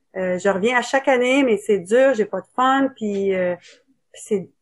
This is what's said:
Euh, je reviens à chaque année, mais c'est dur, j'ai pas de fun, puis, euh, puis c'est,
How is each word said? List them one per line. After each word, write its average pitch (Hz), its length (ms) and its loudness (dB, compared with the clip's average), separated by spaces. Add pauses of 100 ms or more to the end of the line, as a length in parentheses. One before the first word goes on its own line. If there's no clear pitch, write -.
(160)
Euh, 180 220 -4
je 190 100 -2
reviens 202 280 0
à 240 60 2
chaque 269 260 -2
année, 254 340 2
mais 233 140 2
c'est 202 220 -2
dur, 240 360 2
j'ai 214 120 -2
pas 190 140 -8
de - 140 -14
fun, 269 400 2
puis, 196 400 -4
euh, 180 220 -2 (560)
puis - 100 -20
c'est, 190 280 -6 (120)